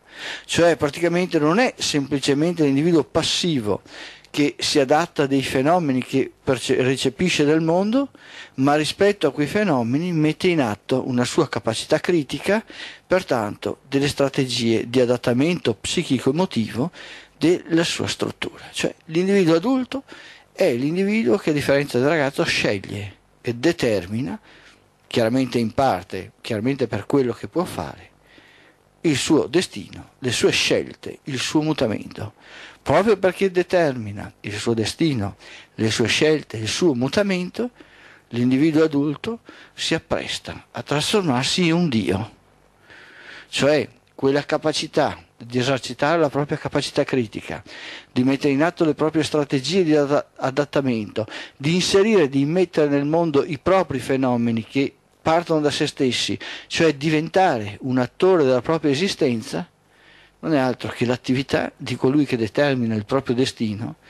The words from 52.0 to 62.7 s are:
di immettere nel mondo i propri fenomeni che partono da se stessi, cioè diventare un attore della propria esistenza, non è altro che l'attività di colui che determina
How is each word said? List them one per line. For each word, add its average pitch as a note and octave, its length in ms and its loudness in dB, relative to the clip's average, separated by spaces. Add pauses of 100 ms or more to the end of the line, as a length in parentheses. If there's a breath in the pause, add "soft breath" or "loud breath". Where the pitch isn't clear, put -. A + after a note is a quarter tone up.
di C#3 120 0
immettere D#3+ 480 2
nel C#3+ 160 2
mondo D3+ 400 2
i D3+ 140 -6
propri E3+ 400 2
fenomeni A#2+ 640 0
che C#3 300 -2 (260)
partono E3 400 2
da D3 100 2
se D3 160 -2
stessi, A#2+ 520 -2 (300 loud breath)
cioè D#3+ 260 2
diventare D3+ 880 0
un B2+ 160 0
attore E3 460 2
della B2+ 180 4
propria D#3+ 280 0
esistenza, D3+ 800 -2 (720 soft breath)
non E3 140 -2
è C#3+ 40 4
altro B2+ 320 -2
che - 140 -4
l'attività B2+ 720 -2
di B2+ 200 -8
colui C#3 280 2
che C3+ 120 -2
determina A#2+ 580 0